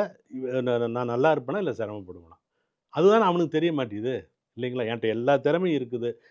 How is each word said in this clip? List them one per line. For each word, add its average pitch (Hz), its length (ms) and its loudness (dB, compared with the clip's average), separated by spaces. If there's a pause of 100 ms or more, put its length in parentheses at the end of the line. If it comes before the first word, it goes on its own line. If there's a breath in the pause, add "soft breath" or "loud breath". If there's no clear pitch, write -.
(300)
இவ-, 127 320 -4
நான், 120 300 0
நான் 123 140 -2
நல்லா 127 280 2
இருப்பேனா 139 240 -4
இல்ல 180 140 -2
சிரமப்படுவேனா? 95 640 -10 (560)
அதுதானே 202 300 6
அவனுக்கு 175 260 2
தெரிய 156 240 0
மாட்டேங்குது. 120 400 -4 (440)
இல்லைங்களா? 123 280 -4
என்கிட்ட 113 220 -2
எல்லா 120 300 2
திறமையும் 156 420 2
இருக்குது, 120 300 -4 (220 soft breath)